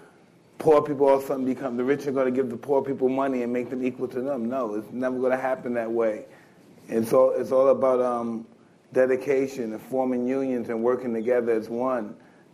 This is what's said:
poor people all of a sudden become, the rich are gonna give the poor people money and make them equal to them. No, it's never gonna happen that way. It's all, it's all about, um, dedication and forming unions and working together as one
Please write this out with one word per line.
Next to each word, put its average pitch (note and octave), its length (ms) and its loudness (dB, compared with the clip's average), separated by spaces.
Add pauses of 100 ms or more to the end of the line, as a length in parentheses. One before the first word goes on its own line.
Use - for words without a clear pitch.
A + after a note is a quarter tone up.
(600)
poor D3 220 6
people C#3 260 2
all C3+ 100 6
of C3 60 0
a - 40 -10
sudden C3+ 180 -2
become, B2+ 320 -4
the B2 60 0
rich C#3 240 0
are C#3+ 40 -4
gonna C3 200 0
give B2+ 180 0
the A#2 80 -8
poor C#3 240 0
people C3+ 280 0
money C3 340 0
and A#2+ 100 -2
make B2 160 -2
them B2+ 160 -4
equal B2 220 -4
to B2 140 -6
them. B2+ 280 -4
No, B2 240 -4
it's G#2+ 180 -6
never B2+ 280 -4
gonna B2+ 180 2
happen C3 380 -4
that A2+ 160 -4
way. A2+ 340 0 (640)
It's A2+ 260 -2
all, C3 160 8
it's B2+ 220 -2
all C3+ 180 4
about, B2 320 4
um, A#2 460 -4 (440)
dedication C3 840 0
and G#2+ 60 -8
forming B2+ 480 -2
unions C3 420 -2
and A2+ 120 -4
working B2 320 0
together A#2 380 0
as A2 180 -2
one A#2+ 460 -4 (380)